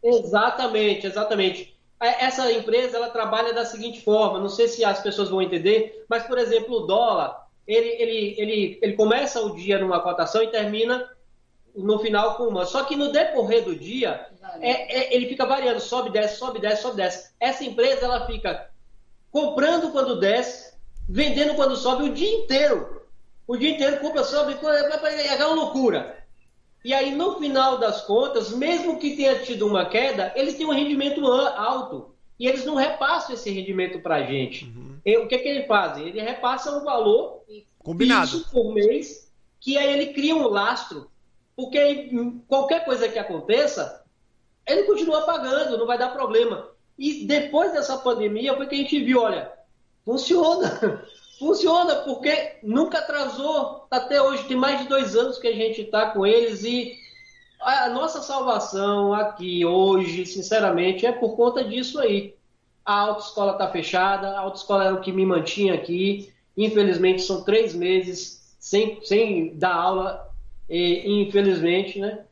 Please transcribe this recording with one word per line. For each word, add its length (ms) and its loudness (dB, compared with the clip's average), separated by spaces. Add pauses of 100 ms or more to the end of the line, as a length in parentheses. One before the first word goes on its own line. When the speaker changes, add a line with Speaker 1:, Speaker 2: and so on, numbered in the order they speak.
Speaker 1:
Exatamente, 1040 2
exatamente. 680 -2 (240)
É, 240 0
essa 260 0
empresa, 460 0
ela 140 -4
trabalha 420 -2
da 140 -2
seguinte 360 -12
forma, 360 2
não 100 -4
sei 200 2
se 160 -2
as 160 2
pessoas 280 -2
vão 140 0
entender, 680 0
mas, 140 0
por 160 -2
exemplo, 380 0
o 100 -2
dólar, 600 0 (200)
ele, 220 2 (140)
ele, 360 -2
ele, 420 -2
ele 140 0
começa 480 2
o 120 -4
dia 240 0
numa 220 0
cotação 420 0
e 60 0
termina 580 -2 (680)
no 220 0
final 380 0
com 80 -4
uma. 200 -2
Só 200 -4
que 120 -4
no 160 -2
decorrer 520 2
do 120 -6
dia, 500 -6 (140)
Speaker 2:
Vale. 240 -14
Speaker 1:
é, 60 2 (280)
é, 160 -2
ele 140 2
fica 180 -2
variando, 320 0
sobe, 320 -4
desce, 280 -2
sobe, 200 -8
desce, 240 -2
sobe, 140 -6
desce. 420 -4
Essa 260 -2
empresa, 420 0
ela 200 -2
fica 440 -6 (600)
comprando 600 0
quando 260 0
desce, 540 0 (360)
vendendo 460 2
quando 220 2
sobe, 280 0
o 100 -2
dia 200 0
inteiro. 680 0 (440)
O 120 -4
dia 120 0
inteiro 300 0
compra, 240 -2
sobe, 300 0
compra, 200 -2 (360)
é, 160 -4
é, 120 -2
é 80 2
uma 80 2
loucura. 640 0 (640)
E 120 -2
aí, 200 0
no 240 -2
final 400 2
das 220 0
contas, 500 0
mesmo 480 -2
que 160 -4
tenha 260 2
tido 260 -4
uma 180 2
queda, 500 0
eles 200 0
têm 120 -4
um 60 0
rendimento 580 0
an-, 240 2
alto. 600 -6 (240)
E 100 -2
eles 160 0
não 100 -4
repassam 600 0
esse 160 -8
rendimento 500 -4
pra 220 0
gente. 420 -4
Speaker 3:
Uhum. 400 -16
Speaker 1:
E 140 6
o 100 0
que 100 0
que 100 -2
eles 180 -2
fazem? 420 0
Eles 160 -8
repassam 560 -4
o 40 -12
valor 580 2 (380)
Speaker 3:
Combinado. 500 2
Speaker 1:
fixo 200 -6
por 220 2
mês, 580 0 (300)
que 160 -2
aí 160 2
ele 220 -2
cria 200 0
um 140 2
lastro. 640 -2 (440)
Porque 220 -6
aí, 380 2
hum, 340 -2
qualquer 380 2
coisa 240 0
que 80 -4
aconteça, 840 -2 (640)
ele 180 2
continua 420 2
pagando, 500 0
não 100 0
vai 120 0
dar 160 0
problema. 520 0 (320)
E 280 -4
depois 480 2
dessa 240 -2
pandemia 580 0
foi 100 -6
que 80 -8
a 40 -2
gente 260 0
viu, 160 6
olha, 320 -2 (520)
funciona. 1080 2
<laughs> 0 - (300)
Funciona, 560 4
porque 640 -2
nunca 360 0
atrasou. 920 -4
Até 300 2
hoje, 240 2
tem 140 -2
mais 240 2
de 60 -8
dois 280 2
anos 220 2
que 100 -2
a 60 2
gente 300 -2
tá 260 0
com 160 2
eles 380 4
e 340 -4 (600)
a, 280 2
a 20 0
nossa 320 -4
salvação 920 0
aqui 500 -2
hoje, 600 2
sinceramente, 800 0
é 60 4
por 240 -2
conta 280 4
disso 340 -6
aí. 360 0 (500)
A 80 0
autoescola 600 0
tá 160 -2
fechada, 600 0
a 80 -6
autoescola 440 0
era 100 2
o 60 -4
que 120 -6
me 120 2
mantinha 480 2
aqui. 580 -2 (240)
Infelizmente, 680 4
são 200 -4
três 320 2
meses 840 -2
sem, 420 0
sem 540 0
dar 180 0
aula, 540 -2 (400)
e, 540 2
infelizmente, 800 2
né? 320 -6